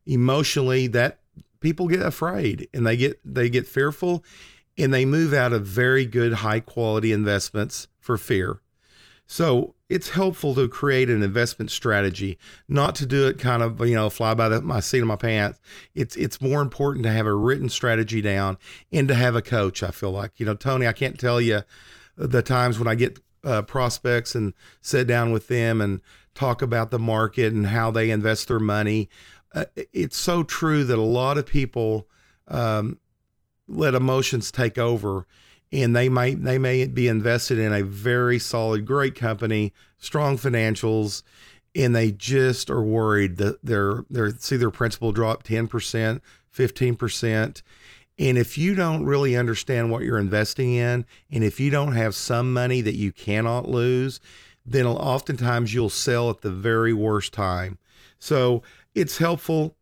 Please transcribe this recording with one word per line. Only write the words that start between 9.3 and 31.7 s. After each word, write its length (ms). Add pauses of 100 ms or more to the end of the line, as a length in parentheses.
it's 220
helpful 460
to 120
create 420
an 140
investment 480
strategy, 640 (300)
not 280
to 100
do 200
it 140
kind 240
of, 160
you 160
know, 140
fly 240
by 160
the, 120
my 200
seat 180
of 80
my 80
pants. 460 (340)
It's, 220
it's 240
more 200
important 440
to 60
have 140
a 80
written 360
strategy 520
down 360 (340)
and 160
to 80
have 180
a 80
coach, 400
I 100
feel 200
like. 300
You 40
know, 100
Tony, 320
I 60
can't 240
tell 220
you 220 (560)
the 240
times 360
when 120
I 60
get, 220 (280)
uh, 160
prospects 760
and 180 (280)
sit 260
down 240
with 160
them 320
and 220 (320)
talk 280
about 300
the 80
market 540
and 140
how 240
they 200
invest 380
their 100
money. 480 (460)
Uh, 120 (280)
it's 240
so 260
true 400
that 140
a 40
lot 360
of 80
people, 640 (400)